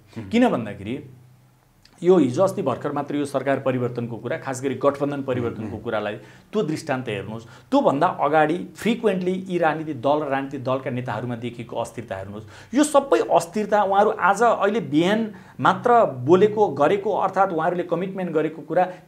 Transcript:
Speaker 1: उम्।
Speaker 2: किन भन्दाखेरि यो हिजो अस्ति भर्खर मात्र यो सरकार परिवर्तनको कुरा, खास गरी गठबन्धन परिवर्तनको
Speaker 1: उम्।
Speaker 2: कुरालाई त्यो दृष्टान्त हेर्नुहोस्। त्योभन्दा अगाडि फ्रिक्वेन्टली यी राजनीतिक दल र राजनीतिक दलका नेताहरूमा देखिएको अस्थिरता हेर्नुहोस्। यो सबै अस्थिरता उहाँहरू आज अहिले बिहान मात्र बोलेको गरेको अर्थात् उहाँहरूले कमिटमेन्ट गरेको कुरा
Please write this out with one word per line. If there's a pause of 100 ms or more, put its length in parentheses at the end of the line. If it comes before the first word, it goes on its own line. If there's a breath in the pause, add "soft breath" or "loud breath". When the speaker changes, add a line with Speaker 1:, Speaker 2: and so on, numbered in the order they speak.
(180)
Speaker 1:
उम्।
Speaker 2:
किन
भन्दाखेरि (920)
यो
हिजो
अस्ति
भर्खर
मात्र
यो
सरकार
परिवर्तनको
कुरा,
खास
गरी
गठबन्धन
परिवर्तनको
Speaker 1:
उम्।
Speaker 2:
कुरालाई (380 loud breath)
त्यो
दृष्टान्त
हेर्नुहोस्।
त्योभन्दा
अगाडि
फ्रिक्वेन्टली
यी
राजनीतिक
दल
र
राजनीतिक
दलका
नेताहरूमा
देखिएको
अस्थिरता
हेर्नुहोस्।
यो
सबै
अस्थिरता
उहाँहरू
आज
अहिले
बिहान (280 loud breath)
मात्र
बोलेको
गरेको
अर्थात्
उहाँहरूले
कमिटमेन्ट
गरेको
कुरा (200 loud breath)